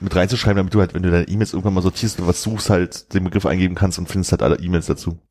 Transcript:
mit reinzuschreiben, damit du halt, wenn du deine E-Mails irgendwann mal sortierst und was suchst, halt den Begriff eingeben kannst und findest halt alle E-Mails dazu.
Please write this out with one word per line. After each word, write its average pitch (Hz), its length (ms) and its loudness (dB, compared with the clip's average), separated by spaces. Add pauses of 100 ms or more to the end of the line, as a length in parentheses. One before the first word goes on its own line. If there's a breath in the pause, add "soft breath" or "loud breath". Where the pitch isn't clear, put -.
mit 95 140 -4
reinzuschreiben, 98 400 2
damit 95 180 -2
du 107 60 4
halt, 92 140 2
wenn 90 100 -2
du 90 80 4
deine 87 160 4
E-Mails 104 240 -2
irgendwann 95 220 0
mal 92 80 2
sortierst 92 400 -2
und 87 60 -2
was 90 140 0
suchst, 110 280 -4
halt 90 440 0
den 92 120 0
Begriff 92 200 0
eingeben 87 300 2
kannst 90 240 0
und 87 80 -6
findest 92 240 -2
halt - 100 0
alle 80 180 4
E-Mails 87 260 0
dazu. 82 340 -4 (120)